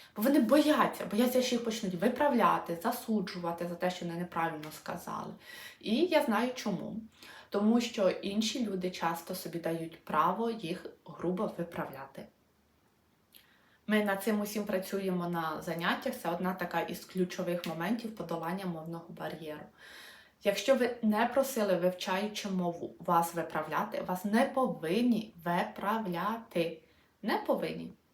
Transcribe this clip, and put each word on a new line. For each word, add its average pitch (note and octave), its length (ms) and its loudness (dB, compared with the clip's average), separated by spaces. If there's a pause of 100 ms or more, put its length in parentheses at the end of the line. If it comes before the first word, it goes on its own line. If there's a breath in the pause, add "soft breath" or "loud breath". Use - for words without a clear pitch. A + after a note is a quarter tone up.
(160 loud breath)
бо G#3 60 -6
вони C#4+ 180 6
бояться, C4 680 6
бояться, B3 320 4
що B3 120 0
їх A3+ 100 0
почнуть G3+ 300 -2
виправляти, F3+ 880 4
засуджувати F3+ 840 -2
за F3 60 -6
те, F3+ 160 0
що F3+ 160 -6
вони E3+ 120 -4
неправильно D#3+ 540 -4
сказали. - 600 -10 (480 loud breath)
І G#3+ 160 0
я D#4+ 260 4
знаю A#3 320 2
чому. F#3 420 -4 (540 loud breath)
Тому G#3+ 300 4
що G3+ 300 2
інші A3 560 -2
люди F#3 240 -2
часто E3+ 440 -4
собі E3+ 240 -8
дають E3 460 -4
право F#3+ 460 2
їх F3+ 360 -6 (180)
грубо F#3 540 -2
виправляти. C#3+ 680 -8 (1600 soft breath)
Ми G#3 180 4
над G3 180 0
цим G#3+ 180 2
усім G#3 240 -2
працюємо F#3 640 -2
на D#3+ 340 -2
заняттях. F3 600 -2
Це E3+ 80 -2
одна F3+ 240 0
така F3 260 -2
із F3 240 -6
ключових F3+ 640 -2
моментів F#3 500 -4
подолання F3 500 -4
мовного E3 420 -8
бар'єру. D#3 580 -10 (800 loud breath)
Якщо G3+ 300 4
ви A#3+ 280 2
не G#3+ 240 6
просили, A3 500 4
вивчаючи F#3 720 0
мову, F3 500 -2
вас E3+ 360 2
виправляти, D#3+ 680 -4
вас F#3 220 -4
не A3 200 4
повинні A#3 880 0 (100)
виправляти. F#3+ 1400 -2 (400 loud breath)
Не D4 160 0
повинні. E3+ 560 -4 (200)